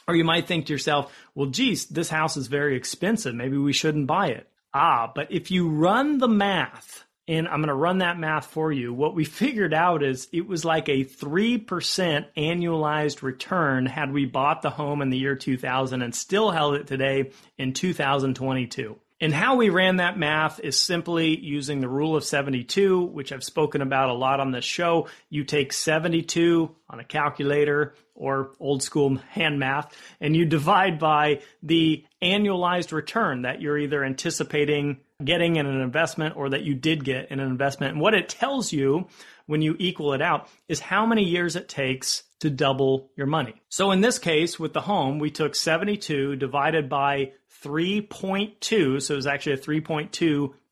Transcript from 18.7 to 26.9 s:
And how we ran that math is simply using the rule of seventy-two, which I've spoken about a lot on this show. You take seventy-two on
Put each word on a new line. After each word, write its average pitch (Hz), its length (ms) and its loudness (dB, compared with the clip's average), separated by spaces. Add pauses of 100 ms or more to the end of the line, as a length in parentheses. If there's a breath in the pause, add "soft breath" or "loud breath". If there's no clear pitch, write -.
And 156 140 2
how 233 220 2
we 233 120 6
ran 185 280 4
that 180 200 0
math 156 440 0
is 135 180 -2
simply 165 600 0
using 143 420 -4
the 127 80 -2
rule 151 280 0
of 143 80 0
seventy-two, 147 800 2
which 156 280 -8
I've 131 140 -10
spoken 151 380 0
about 135 260 2
a 123 60 0
lot 131 260 0
on 135 120 -2
this 123 120 -4
show. 170 440 0 (200 loud breath)
You 147 160 -4
take 143 300 -2
seventy-two 165 1000 2 (140)
on 117 100 -16